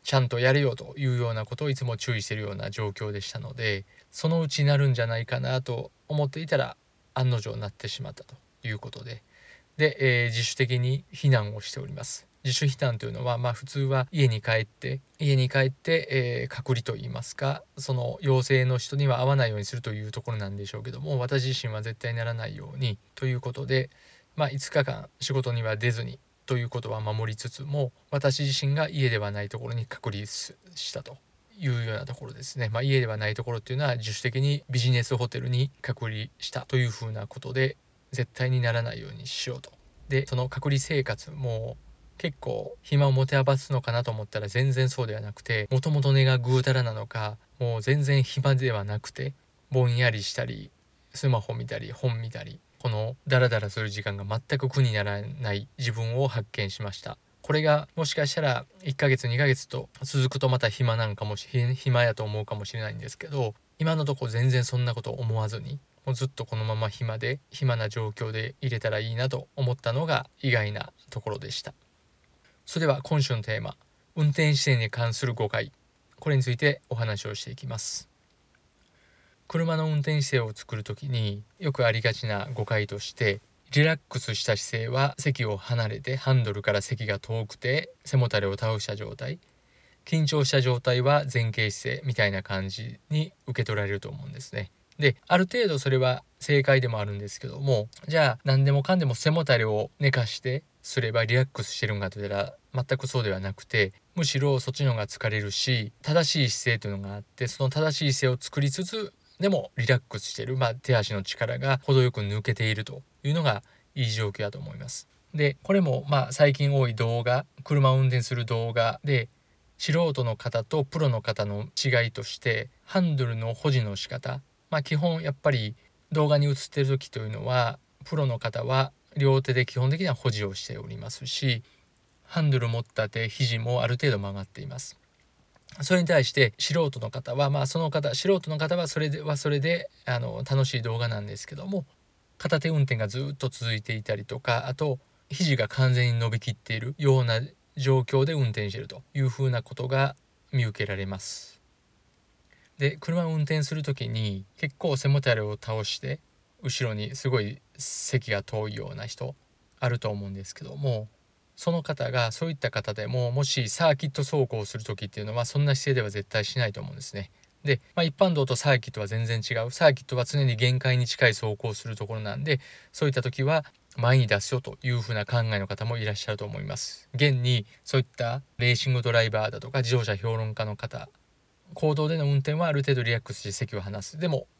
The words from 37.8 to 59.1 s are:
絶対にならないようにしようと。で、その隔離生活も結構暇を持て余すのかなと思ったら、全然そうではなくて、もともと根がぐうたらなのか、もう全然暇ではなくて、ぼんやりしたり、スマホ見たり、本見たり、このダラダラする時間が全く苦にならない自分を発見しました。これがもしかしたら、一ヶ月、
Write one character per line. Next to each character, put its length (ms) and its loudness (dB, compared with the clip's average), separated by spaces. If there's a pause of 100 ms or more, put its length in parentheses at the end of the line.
絶 200 -4
対 180 -2
に 100 2
な 120 2
ら 100 0
な 120 -6
い 60 -10
よ 80 -12
う 40 -14
に 140 -14
し 220 -6
よ 80 -8
う 40 -16
と。 120 -20 (360)
で、 180 2
そ 100 -2
の 120 0
隔 200 -4
離 120 4
生 220 0
活 280 -6
も 460 -6 (420)
結 220 -4
構 420 -6
暇 240 4
を 60 4
持 140 4
て 100 0
余 220 4
す 140 -6
の 80 2
か 100 -2
な 140 0
と 60 -2
思 140 -6
っ 20 -8
た 140 -8
ら、 80 -6
全 240 2
然 160 4
そ 160 -2
う 20 0
で 80 -4
は 60 -8
な 120 -8
く 100 -20
て、 280 -2
も 100 4
と 100 0
も 120 4
と 100 4
根 120 8
が 140 6
ぐ 200 4
う 40 4
た 100 2
ら 100 2
な 100 -2
の 140 -8
か、 320 -6 (200)
も 200 -2
う 40 -4
全 200 4
然 200 6
暇 320 2
で 160 2
は 140 -2
な 160 -4
く 100 -10
て、 220 -6 (380)
ぼ 160 4
ん 100 2
や 140 4
り 120 -2
し 120 -6
た 100 -2
り、 260 -8 (440)
ス 140 0
マ 120 4
ホ 140 -6
見 120 -6
た 120 -6
り、 140 -10
本 280 -2
見 100 -6
た 120 -10
り、 180 -14 (240)
こ 60 0
の 260 -2 (100)
ダ 120 6
ラ 100 6
ダ 120 2
ラ 100 -4
す 100 -4
る 80 -2
時 140 -6
間 160 -4
が 80 -8
全 320 -2
く 100 0
苦 140 2
に 100 4
な 120 2
ら 180 -2
な 320 -4
い 140 -4 (100)
自 120 -2
分 280 -2
を 100 2
発 240 -2
見 160 -4
し 140 -10
ま 100 -6
し 80 -14
た。 160 -12 (240)
こ 140 0
れ 80 2
が 340 4
も 80 -2
し 100 -2
か 120 2
し 80 -4
た 80 0
ら、 240 0 (160)
一 120 -4
ヶ 140 2
月、 180 2